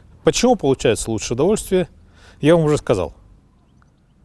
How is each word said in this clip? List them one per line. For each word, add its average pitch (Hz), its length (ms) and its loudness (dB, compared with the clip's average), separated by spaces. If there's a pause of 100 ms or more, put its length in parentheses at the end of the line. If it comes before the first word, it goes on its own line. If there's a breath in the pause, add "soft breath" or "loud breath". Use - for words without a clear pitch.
(240)
Почему 233 320 2
получается 127 560 0
лучшее 110 240 -6
удовольствие, 185 520 -2 (540 soft breath)
я 151 140 4
вам 165 100 2
уже 147 120 0
сказал. 92 360 -4 (1120)